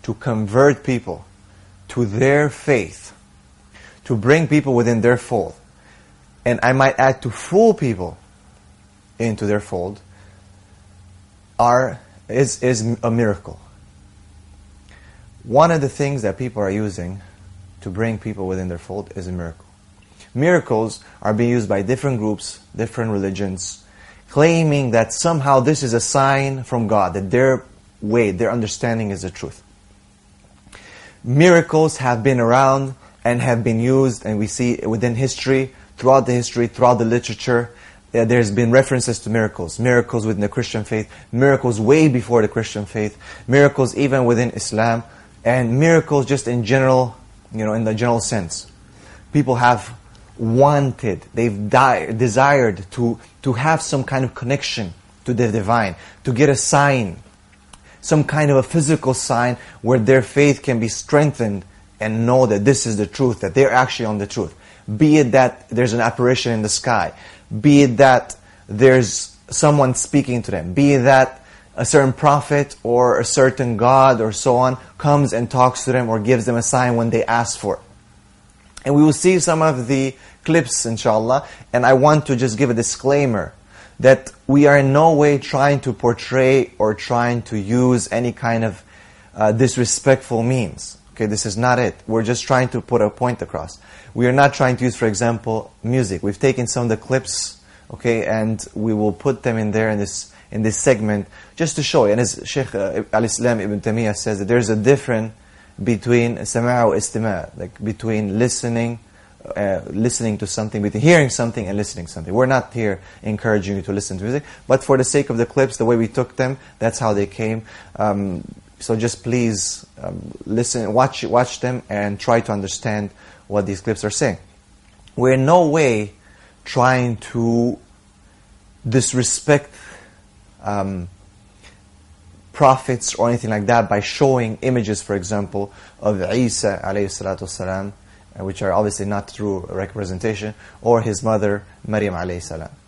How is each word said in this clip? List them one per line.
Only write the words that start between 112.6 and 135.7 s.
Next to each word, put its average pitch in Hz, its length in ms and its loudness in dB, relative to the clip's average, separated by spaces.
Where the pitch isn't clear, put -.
here 107 260 -4
encouraging 104 540 -2
you 95 60 -6
to 98 100 -6
listen 98 240 -6
to 90 60 -10
music, 131 200 -6
but 131 160 2
for 135 140 2
the 127 80 2
sake 143 240 -2
of 113 80 -4
the 117 80 2
clips, 131 320 -2
the 113 80 -2
way 120 100 2
we 113 140 0
took - 260 -6
them, 131 220 -4
that's 113 220 -4
how 110 140 0
they 101 120 0
came. 110 380 -6
Um, 101 480 -4
so 113 180 -4
just 113 260 -4
please, 117 640 -4
um, 92 440 -14
listen, 113 480 -4
watch, 131 300 0
watch - 380 -2
them 127 280 -6
and 101 300 -4
try 117 220 0
to 113 100 -8
understand 101 600 -6
what 101 180 -2
these 95 140 -6
clips 107 240 -6
are 104 60 -2
saying. 110 280 -4
We're 127 180 2
in 131 120 2
no 165 240 4
way 120 440 0
trying 123 520 0
to 117 480 0
disrespect, 127 880 0
um, 98 460 -6
prophets 131 640 2
or 117 140 0
anything 120 200 -4
like 104 180 -2
that 117 200 4
by 104 140 0
showing 123 600 0
images, 120 400 -2
for 101 140 -6
example, 101 560 -6